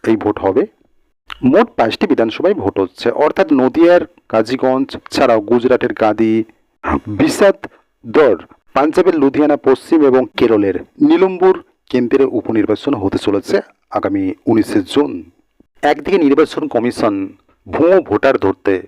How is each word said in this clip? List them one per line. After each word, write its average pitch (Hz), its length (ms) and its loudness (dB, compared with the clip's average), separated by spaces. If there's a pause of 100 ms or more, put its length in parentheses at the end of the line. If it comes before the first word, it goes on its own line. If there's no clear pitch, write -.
এই 113 140 4
ভোট 104 220 -2
হবে। 101 180 0 (880)
মোট 226 160 2 (120)
পাঁচটি 117 320 -2
বিধানসভায় 120 500 0
ভোট 98 220 -4
হচ্ছে, - 240 -6 (180)
অর্থাৎ 160 220 0 (140)
নদিয়ার 170 420 4 (300)
কাজীগঞ্জ 131 560 -2 (240)
ছাড়াও 120 260 2 (100)
গুজরাটের 120 520 0
কাঁদি, 110 320 0 (880)
বিসাদদর, - 1200 0 (380)
পাঞ্জাবের 170 460 0
লুধিয়ানা 143 360 2 (100)
পশ্চিম 135 320 2 (120)
এবং 127 120 4 (140)
কেরলের 101 380 2 (340)
নিলম্বুর 185 480 2 (340)
কেন্দ্রে 127 340 2 (140)
উপনির্বাচন 107 540 -2 (100)
হতে 95 220 -2
চলেছে 101 300 -2 (420)
আগামী 98 260 -2 (260)
উনিশে 110 300 2 (140)
জুন। 143 180 0 (720)
একদিকে 147 420 0
নির্বাচন 147 380 2 (100)
কমিশন 113 400 -2 (540)
ভুয়ো 170 300 2 (120)
ভোটার 127 260 0 (100)
ধরতে 98 280 -2 (140)